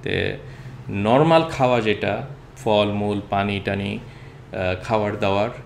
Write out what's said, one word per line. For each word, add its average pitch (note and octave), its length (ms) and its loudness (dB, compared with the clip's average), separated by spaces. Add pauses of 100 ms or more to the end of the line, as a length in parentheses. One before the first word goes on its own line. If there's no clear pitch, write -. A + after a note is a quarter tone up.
তে F#2+ 340 -2 (520)
নরমাল C3 600 4
খাওয়া B2+ 320 2
যেটা, G#2 460 0 (360)
ফলমূল, G#2 640 2
পানি G2+ 300 0
টানি, G2+ 400 -2
আহ, - 840 -6
খাওয়ার G#2 360 0
দাওয়ার G2+ 300 2 (160)